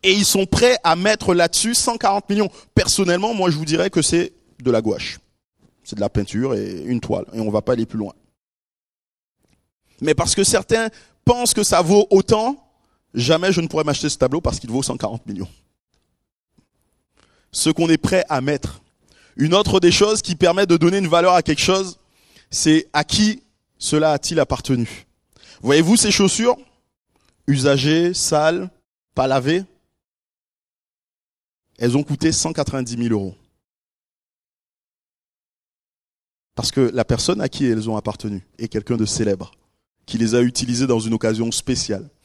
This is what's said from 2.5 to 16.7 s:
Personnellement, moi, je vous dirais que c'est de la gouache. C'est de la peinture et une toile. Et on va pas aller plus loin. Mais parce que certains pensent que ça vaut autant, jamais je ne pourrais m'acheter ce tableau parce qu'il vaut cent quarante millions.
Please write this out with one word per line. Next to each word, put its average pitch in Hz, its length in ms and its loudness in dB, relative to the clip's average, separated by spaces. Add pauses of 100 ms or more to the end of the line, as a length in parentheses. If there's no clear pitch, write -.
Personnellement, 190 580 2
moi, 185 180 0
je 147 60 0
vous 156 80 -6
dirais 160 260 0
que 165 120 0
c'est 170 300 0 (260)
de 123 120 -2
la 110 120 2
gouache. - 380 -6 (640)
C'est - 100 -14
de 104 60 -8
la 101 100 -2
peinture 113 440 -4
et 98 280 -6
une 117 180 -4
toile. 98 320 -4
Et 113 80 -8
on 107 100 -4
va 104 120 0
pas 127 100 -2
aller 117 140 -2
plus 113 120 -8
loin. 101 140 -6 (1900)
Mais 151 140 2
parce - 200 -2
que 196 100 2
certains 226 460 0 (340)
pensent 240 300 2
que 214 80 0
ça 175 180 2
vaut 196 300 4
autant, 220 520 2 (520)
jamais 160 380 2
je 180 80 0
ne 165 80 -4
pourrais 156 160 -2
m'acheter 147 240 -2
ce - 100 -6
tableau 135 220 0
parce - 180 -4
qu'il 117 120 -12
vaut 131 120 -2
cent 127 140 -4
quarante 113 300 -8
millions. 98 220 -10 (2000)